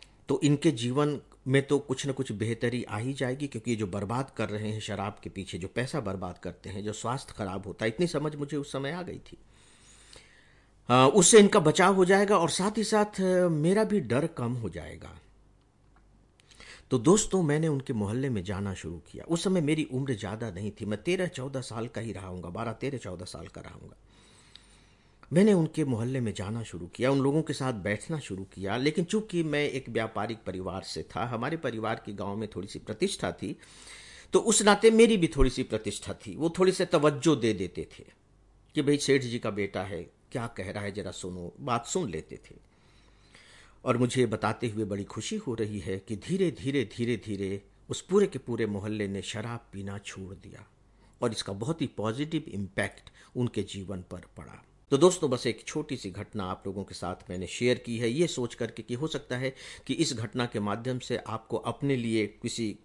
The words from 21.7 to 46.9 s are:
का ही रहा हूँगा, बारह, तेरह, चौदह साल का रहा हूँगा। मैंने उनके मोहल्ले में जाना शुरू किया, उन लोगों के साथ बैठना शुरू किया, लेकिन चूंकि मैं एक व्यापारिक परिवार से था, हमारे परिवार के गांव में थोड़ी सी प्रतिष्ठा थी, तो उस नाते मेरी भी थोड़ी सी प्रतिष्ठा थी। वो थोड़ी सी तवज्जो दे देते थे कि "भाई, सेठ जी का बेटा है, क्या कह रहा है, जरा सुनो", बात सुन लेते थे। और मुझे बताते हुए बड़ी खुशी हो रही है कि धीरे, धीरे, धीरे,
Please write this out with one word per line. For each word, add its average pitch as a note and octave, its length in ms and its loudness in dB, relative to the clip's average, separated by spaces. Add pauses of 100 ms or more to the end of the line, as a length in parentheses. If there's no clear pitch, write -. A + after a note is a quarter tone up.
का A2+ 120 -8
ही A2 120 -6
रहा F#2+ 140 -10
हूँगा, F2+ 220 -10
बारह, A2 240 -6
तेरह, B2+ 260 -6
चौदह F2+ 260 -10
साल E2+ 220 -12
का - 140 -14
रहा - 140 -14
हूँगा। - 220 -20 (1400)
मैंने G3+ 200 8
उनके D#3+ 320 2
मोहल्ले B2+ 360 0
में A2 140 -2
जाना G#2+ 280 -6
शुरू F2+ 240 -10
किया, A#2 240 0
उन C#3 100 4
लोगों C#3 220 2
के D3+ 100 -6
साथ C3 200 -2
बैठना G#2 460 -4
शुरू G2 260 -8
किया, G2 320 -4
लेकिन D#3 280 0
चूंकि G#3 380 -2
मैं D3 260 0
एक C3 200 -6
व्यापारिक A2+ 580 -4
परिवार F#2 360 -6
से - 200 -8
था, - 240 -6
हमारे B2 300 -4
परिवार A2 500 -4
के G#2 60 -10
गांव G2+ 240 -6
में A2 200 -6
थोड़ी G2 120 -6
सी - 100 -12
प्रतिष्ठा G#2+ 540 -4
थी, - 260 -8 (760)
तो - 60 6
उस A3 240 4
नाते G3+ 280 8
मेरी A3+ 260 10
भी E3+ 120 4
थोड़ी C3+ 220 6
सी B2+ 120 -2
प्रतिष्ठा G#2+ 520 -4
थी। F#2 220 -12
वो D#3+ 220 0
थोड़ी F#3 140 6
सी F3+ 120 0
तवज्जो D3 520 6
दे A2+ 160 2
देते F2 360 -6 (100)
थे - 60 -20 (720)
कि D#3 80 2
"भाई, C#3+ 160 4
सेठ C3+ 240 4
जी A#2+ 160 -4
का A2 120 -4
बेटा G2 320 -4
है, F#2+ 200 -6
क्या - 440 -10
कह G2 240 -10
रहा G2+ 140 -8
है, G2+ 80 -6
जरा F#2+ 180 -8
सुनो", F2+ 500 -10
बात A#2+ 260 -2
सुन F3 240 -2
लेते D#2 260 -8
थे। - 300 -20 (1160)
और A#2+ 120 4
मुझे B2 300 2
बताते A2 420 -2
हुए A2 160 -2
बड़ी G2+ 200 -4
खुशी A2+ 320 -8
हो C#3+ 180 -6
रही G#2+ 240 -4
है F#2+ 200 -4
कि G#2+ 180 -8
धीरे, E3+ 340 0
धीरे, C3 340 -2
धीरे, A#2 320 -2